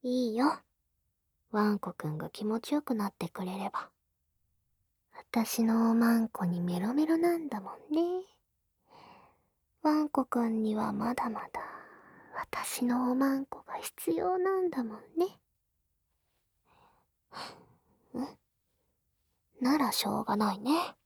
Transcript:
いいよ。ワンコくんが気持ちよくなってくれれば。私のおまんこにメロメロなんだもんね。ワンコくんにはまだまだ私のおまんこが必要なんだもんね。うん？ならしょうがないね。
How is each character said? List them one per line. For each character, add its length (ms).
い 300
い 40
よ。 260
ワ 180
ン 100
コ 140
く 160
ん 80
が 140
気 160
持 140
ち 140
よ 80
く 120
な 140
っ 40
て 160
く 160
れ 140
れ 100
ば。 220
私 500
の 280
お 40
ま 220
ん 120
こ 180
に 160
メ 180
ロ 140
メ 100
ロ 140
な 180
ん 140
だ 100
も 120
ん 20
ね。 300
ワ 100
ン 160
コ 160
く 240
ん 140
に 120
は 180
ま 220
だ 140
ま 240
だ 80
私 500
の 280
お 20
ま 200
ん 120
こ 160
が 160
必 340
要 260
な 220
ん 100
だ 120
も 140
ん 40
ね。 220
う 80
ん？ 160
な 180
ら 140
し 140
ょ 140
う 40
が 120
な 160
い 60
ね。 480